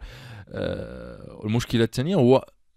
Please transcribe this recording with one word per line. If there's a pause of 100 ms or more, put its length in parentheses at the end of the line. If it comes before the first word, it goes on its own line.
(480)
آه،
المشكله
الثانيه
هو (300)